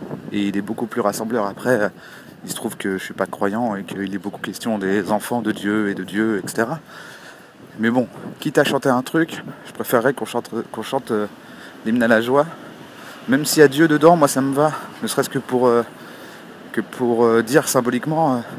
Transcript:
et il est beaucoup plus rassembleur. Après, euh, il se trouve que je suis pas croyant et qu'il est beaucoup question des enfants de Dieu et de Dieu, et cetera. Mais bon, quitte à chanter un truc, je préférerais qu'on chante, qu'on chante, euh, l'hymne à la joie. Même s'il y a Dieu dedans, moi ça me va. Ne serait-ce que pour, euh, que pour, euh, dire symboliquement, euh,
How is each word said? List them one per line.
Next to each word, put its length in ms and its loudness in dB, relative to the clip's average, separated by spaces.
et 140 0
il 100 -2
est 40 0
beaucoup 240 -6
plus 140 -4
rassembleur. 480 0
Après, 320 0
euh, 100 2
il 60 -10
se 60 -8
trouve 200 -6
que 220 -4
je 80 -8
suis 80 -12
pas 120 -2
croyant 520 -2
et 80 -10
qu'il 280 -6
est 40 -6
beaucoup 240 -10
question 380 -4
des 340 0
enfants 280 -2
de 120 -2
Dieu 340 -2
et 60 -2
de 100 -8
Dieu, 400 -2
et 60 -10
cetera. 300 -2
Mais 100 2
bon, 180 2
quitte 200 -4
à 60 4
chanter 240 0
un 120 2
truc, 400 -2
je 60 -16
préférerais 420 0
qu'on 120 -8
chante, 260 -6
qu'on 120 -8
chante, 260 -4
euh, 160 0
l'hymne 180 2
à 40 4
la 140 6
joie. 240 4
Même 160 2
s'il 160 4
y 20 12
a 60 12
Dieu 180 4
dedans, 280 8
moi 120 6
ça 140 0
me 120 0
va. 200 2
Ne 60 -4
serait-ce 220 0
que 100 -4
pour, 280 2
euh, 160 4
que 80 -2
pour, 420 0
euh, 180 6
dire 280 2
symboliquement, 680 0
euh, 40 -2